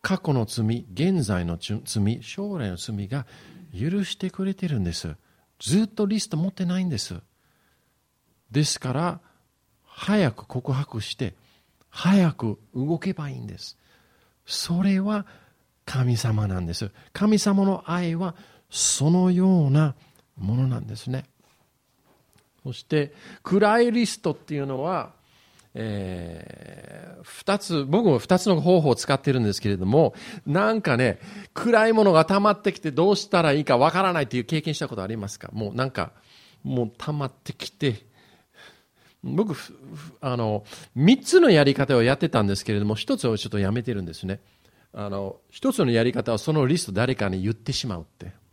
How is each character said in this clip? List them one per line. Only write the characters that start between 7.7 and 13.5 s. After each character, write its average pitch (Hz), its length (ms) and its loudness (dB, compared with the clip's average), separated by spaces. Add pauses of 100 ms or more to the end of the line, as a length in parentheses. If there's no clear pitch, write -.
で 147 140 2
す - 160 -4
か 127 140 -6
ら、 170 260 -4 (640)
早 190 480 0
く - 140 -14
告 127 260 -4
白 127 300 -4
し - 120 -8
て、 120 200 -6 (560)
早 180 420 4
く 110 260 -4 (160)
動 147 240 -2
け 196 140 -4
ば 147 160 -8
い 131 80 -10
い - 20 -12
ん 117 80 -12
で 98 120 -12